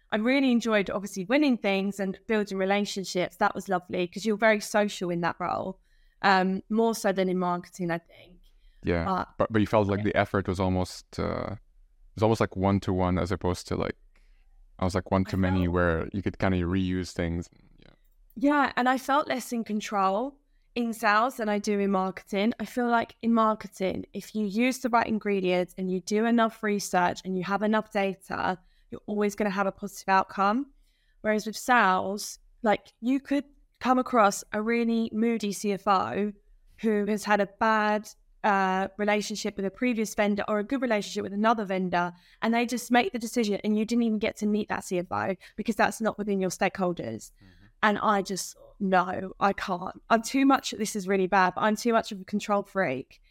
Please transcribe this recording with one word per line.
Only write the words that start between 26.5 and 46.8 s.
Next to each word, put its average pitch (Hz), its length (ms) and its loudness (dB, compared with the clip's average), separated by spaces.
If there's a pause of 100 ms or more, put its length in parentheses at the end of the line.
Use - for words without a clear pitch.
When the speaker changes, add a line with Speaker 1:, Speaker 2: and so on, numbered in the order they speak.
Speaker 1:
research 190 600 0
and 185 140 -4
you 180 60 -4
have 196 180 -2
enough 214 300 0
data, 190 680 -2 (320)
you're - 160 -14
always 208 300 0
gonna 208 160 0
have 196 160 0
a 190 40 -2
positive - 380 -10
outcome. 196 640 2 (500)
Whereas 214 240 0
with 214 100 -8
sales, 196 840 2 (240)
like, 208 360 2
you 262 200 0
could 277 260 -2 (340)
come 247 200 2
across 214 440 4 (100)
a 214 100 -2
really 233 500 0
moody 220 380 0
C 202 220 -4
F 190 140 -4
O 190 460 0 (460)
who 208 260 2
has 208 200 -2
had 208 140 4
a 202 60 2
bad, 214 640 0 (340)
uh, 190 440 2 (100)
relationship 208 580 -2
with 196 120 -2
a - 20 0
previous 220 460 -2
vendor 208 320 2
or 214 100 0
a 208 60 -2
good 247 180 -2
relationship 208 400 -2
with 202 100 -6
another 220 320 2
vendor, 180 480 -2 (300)
and 226 100 0
they 240 140 2
just 233 240 -6
make 254 240 4
the 240 60 -4
decision 214 440 -2
and 214 140 0
you 214 80 0
didn't 233 160 0
even 220 160 0
get 214 180 -2
to 214 120 -2
meet 208 200 0
that 190 160 -6
C 185 140 -4
F 180 140 -4
O 202 240 -2 (200)
because 214 200 -4
that's 208 260 0
not 214 160 -4
within 208 220 -2
your 185 100 0
stakeholders. 175 800 -4